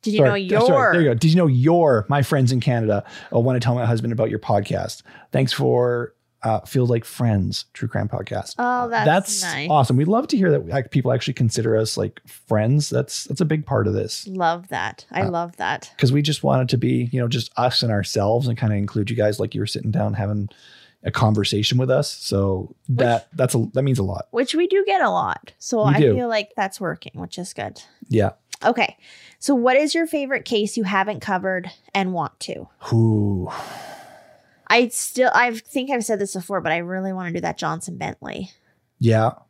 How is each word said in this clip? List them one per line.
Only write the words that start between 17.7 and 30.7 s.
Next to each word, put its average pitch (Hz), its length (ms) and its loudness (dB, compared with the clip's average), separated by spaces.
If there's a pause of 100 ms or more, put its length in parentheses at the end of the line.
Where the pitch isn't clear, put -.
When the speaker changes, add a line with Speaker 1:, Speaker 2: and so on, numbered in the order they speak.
Speaker 2:
and 117 80 0
ourselves 107 560 0
and 117 120 -2
kinda 107 180 0
include 101 340 -2
you 113 60 -4
guys 107 240 0
like 104 140 -4
you 104 60 -4
were 107 60 -2
sitting - 240 -4
down 107 240 0
having 101 340 -2 (540)
a - 80 -4
conversation 107 680 2
with 127 120 0
us. 139 200 2
So 98 640 -2 (140)
Speaker 1:
Which 123 100 0
Speaker 2:
that, 120 360 2
that's 127 200 0
a, 113 200 2
that 131 80 0
means 135 160 2
a 98 40 0
lot. 95 280 -4
Speaker 1:
Which 254 240 -2
we 349 120 2
do 381 200 2
get 392 160 2
a 226 80 2
lot. 175 480 -4
So 220 280 -2
Speaker 2:
We - 80 4
Speaker 1:
I 143 60 4
Speaker 2:
do. 127 140 6
Speaker 1:
feel 247 140 0
like 214 280 -2
that's 196 240 -4
working, 170 340 -8
which 180 240 -12
is 180 140 -10
good. - 300 -10 (260)
Speaker 2:
Yeah. 104 220 2 (340)
Speaker 1:
Okay. - 320 0 (420)
So - 160 0
what 247 220 2
is 302 180 -2
your 330 120 0
favorite 277 400 -4
case 214 320 -2